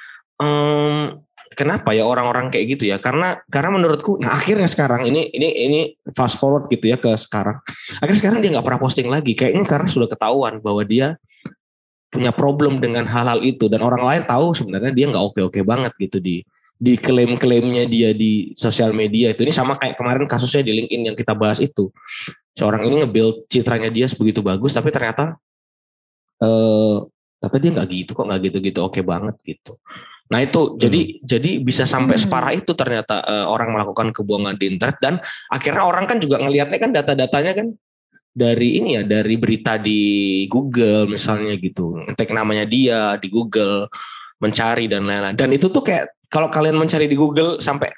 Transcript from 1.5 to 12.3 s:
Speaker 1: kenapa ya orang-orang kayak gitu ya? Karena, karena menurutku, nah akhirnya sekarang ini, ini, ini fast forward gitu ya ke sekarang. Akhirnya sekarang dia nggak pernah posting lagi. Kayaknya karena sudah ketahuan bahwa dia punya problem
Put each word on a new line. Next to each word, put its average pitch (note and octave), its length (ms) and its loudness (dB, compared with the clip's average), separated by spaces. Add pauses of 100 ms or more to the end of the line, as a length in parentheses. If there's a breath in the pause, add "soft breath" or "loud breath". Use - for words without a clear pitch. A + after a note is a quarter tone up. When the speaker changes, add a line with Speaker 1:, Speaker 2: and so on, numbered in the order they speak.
Speaker 1:
kenapa C#3 400 -2
ya A2 140 2
orang-orang B2 420 0
kayak A#2 300 -2
gitu B2+ 80 -6
ya? G2 120 0
Karena, D#3+ 500 -2
karena D#3 260 0
menurutku, E3+ 420 2
nah B2 160 -2
akhirnya F#3 360 2
sekarang B2+ 360 0
ini, C#3+ 260 0
ini, D3+ 200 -2 (160)
ini D3+ 140 2 (340)
fast B2 240 0
forward C#3 320 0
gitu A2+ 180 0
ya A#2+ 80 4
ke B2 200 0
sekarang. G#2+ 420 -4 (400 loud breath)
Akhirnya G3+ 220 2
sekarang A3 200 2
dia G3+ 120 2
nggak A2+ 140 0
pernah C3+ 140 0
posting B2+ 300 0
lagi. C#3 240 0
Kayaknya C3+ 320 2
karena D#3+ 240 0
sudah A#2+ 180 2
ketahuan A2 540 -2
bahwa G#2 220 0
dia C3 340 0 (880 loud breath)
punya B2 220 -2
problem C#3+ 480 0